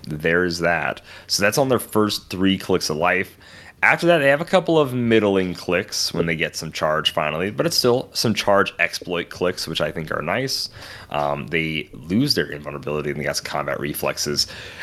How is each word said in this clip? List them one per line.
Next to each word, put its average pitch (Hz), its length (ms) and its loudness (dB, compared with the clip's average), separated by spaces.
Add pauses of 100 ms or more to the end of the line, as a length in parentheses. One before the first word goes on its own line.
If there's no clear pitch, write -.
there's 85 560 0
that. 82 420 0 (260)
So - 140 -2
that's 104 160 2
on 135 120 2
their 117 100 4
first - 500 0
three 95 280 2
clicks 90 320 0
of 78 80 -4
life. 90 400 0 (440)
After 123 260 4
that, 170 100 8
they 139 100 4
have 143 140 6
a 175 40 -6
couple 170 320 2
of 135 160 4
middling 104 600 4
clicks - 600 -2
when 85 120 0
they 82 100 0
get 80 220 -4
some 80 120 -8
charge 78 440 0
finally, 78 360 -2
but 135 160 -2
it's 165 120 -2
still 123 340 2
some 113 220 0
charge 98 440 2
exploit 85 520 -2
clicks, - 400 -2
which 82 100 -4
I 80 100 0
think 80 220 -6
are 76 100 -2
nice. 110 480 -4 (420)
Um, 71 360 -2
they 80 460 -2
lose 90 400 0
their 76 140 0
invulnerability 73 640 -6
and 71 60 -6
they 73 60 -6
got 69 140 -2
some - 80 -8
combat 71 340 -4
reflexes. 71 680 -4 (360)